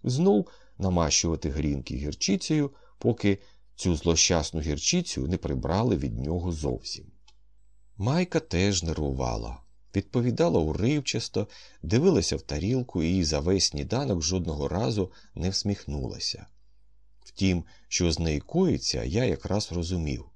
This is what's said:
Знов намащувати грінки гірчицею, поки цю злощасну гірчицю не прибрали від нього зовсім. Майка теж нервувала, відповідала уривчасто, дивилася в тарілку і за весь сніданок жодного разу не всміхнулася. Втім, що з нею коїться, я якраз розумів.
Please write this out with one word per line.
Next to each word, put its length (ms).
Знов 440
намащувати 720
грінки 460
гірчицею, 760
поки 400
цю 200
злощасну 640
гірчицю 680
не 100
прибрали 600
від 220
нього 320
зовсім. 540
Майка 420
теж 440
нервувала, 760
відповідала 640
уривчасто, 880
дивилася 520
в 60
тарілку 600
і 200
за 160
весь 260
сніданок 560
жодного 460
разу 440
не 140
всміхнулася. 960
Втім, 440
що 240
з 80
нею 220
коїться, 640
я 220
якраз 460
розумів. 540